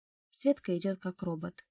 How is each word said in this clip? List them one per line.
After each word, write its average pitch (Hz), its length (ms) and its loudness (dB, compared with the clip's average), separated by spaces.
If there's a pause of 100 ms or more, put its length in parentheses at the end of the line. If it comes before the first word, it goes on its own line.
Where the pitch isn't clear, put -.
(300)
Светка 262 480 2
идёт 190 200 -2
как - 240 -6
робот. 170 480 -4